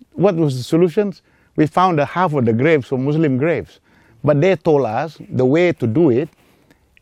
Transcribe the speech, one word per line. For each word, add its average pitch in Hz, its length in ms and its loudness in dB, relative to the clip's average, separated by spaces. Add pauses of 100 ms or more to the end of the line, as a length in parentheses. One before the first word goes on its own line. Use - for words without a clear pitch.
(140)
What 196 220 0
was 151 220 -2
the 123 60 -8
solutions? 180 580 -2 (340)
We 156 120 2
found 180 320 0
that 143 100 0
half 170 240 -2
of 135 120 0
the 113 80 2
graves 139 380 0
were 135 60 -2
Muslim 143 400 0
graves. 135 420 -4 (440)
But 147 180 2
they 185 140 2
told 147 300 0
us 131 320 -6 (120)
the 127 160 0
way 165 280 2
to - 140 -4
do 143 240 2
it 127 180 -2 (720)